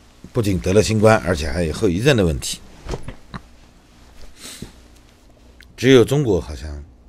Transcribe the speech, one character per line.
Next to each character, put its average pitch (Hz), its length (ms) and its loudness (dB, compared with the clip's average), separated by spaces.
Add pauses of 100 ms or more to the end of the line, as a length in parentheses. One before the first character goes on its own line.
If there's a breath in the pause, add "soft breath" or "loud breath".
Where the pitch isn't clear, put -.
(320)
不 127 100 -4
仅 95 180 -2
得 90 120 -4
了 104 120 4
新 110 160 0
冠， 110 260 6
而 90 100 0
且 78 140 -6
还 - 140 -2
有 151 100 -4
后 110 160 0
遗 85 100 -2
症 135 160 2
的 104 80 2
问 73 160 -2
题。 - 220 -10 (3250 loud breath)
只 131 140 0
有 123 160 8
中 143 180 0
国 101 160 2
好 - 160 -10
像 73 280 -12 (260)